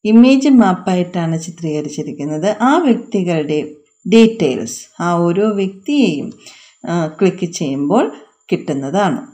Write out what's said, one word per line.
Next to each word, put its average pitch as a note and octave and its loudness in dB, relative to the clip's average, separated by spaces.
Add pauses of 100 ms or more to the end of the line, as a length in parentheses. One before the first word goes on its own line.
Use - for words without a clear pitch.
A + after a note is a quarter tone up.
image C4 6
മാപ്പായിട്ടാണ് F3+ 2
ചിത്രീകരിച്ചിരിക്കുന്നത്. D3+ -6
ആ B3 2
വ്യക്തികളുടെ E3+ -2 (400)
details, G#3+ 0
ആ F3 0
ഓരോ F3 0
വ്യക്തിയെയും, F#3+ -2 (560)
ആ, E3 -2
click F3 -2
ചെയ്യുമ്പോൾ D3+ -2 (400)
കിട്ടുന്നതാണ്. C#3+ -4